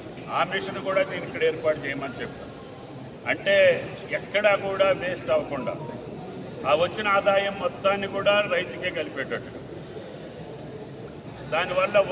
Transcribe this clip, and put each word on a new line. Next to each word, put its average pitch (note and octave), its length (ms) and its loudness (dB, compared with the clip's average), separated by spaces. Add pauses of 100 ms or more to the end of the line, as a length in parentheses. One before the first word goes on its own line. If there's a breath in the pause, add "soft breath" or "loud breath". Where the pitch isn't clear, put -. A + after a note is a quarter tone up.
(380)
ఆ - 120 4
మిషన్ F#3+ 380 -4
కూడా G4+ 120 4 (100)
నేను F3 180 -6
ఇక్కడ - 220 -6
ఏర్పాటు D#3 340 0
చేయమని C#3 360 -6
చెప్తాను. - 320 -10 (800)
అంటే G3 240 4 (640)
ఎక్కడా G#3 340 2 (140)
కూడా F#3+ 200 4 (160)
వేస్ట్ F3 320 -2
అవ్వకుండా - 400 -2 (960)
ఆ - 20 6 (100)
వచ్చిన F3+ 240 0 (120)
ఆదాయం G3 360 4 (100)
మొత్తాన్ని G3 520 0
కూడా G3 180 6 (200)
రైతుకే E3+ 440 -2
కలిపేటట్టు. C3+ 540 -4 (2000)
దానివల్ల F#3 460 2 (140)